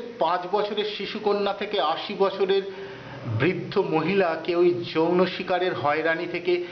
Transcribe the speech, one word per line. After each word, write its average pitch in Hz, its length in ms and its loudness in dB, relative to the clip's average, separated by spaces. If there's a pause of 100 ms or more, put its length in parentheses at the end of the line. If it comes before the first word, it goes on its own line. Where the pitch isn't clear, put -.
(180)
পাঁচ 175 220 2 (120)
বছরের 208 320 0
শিশুকন্যা 202 680 -2
থেকে 202 280 -2
আশি 160 340 0
বছরের 196 480 2 (760)
বৃদ্ধ 175 400 0
মহিলা 165 680 2
কেউই 175 400 4 (100)
যৌন 175 320 4
শিকারের 180 480 -2
হয়রানি 156 520 0
থেকে 175 460 0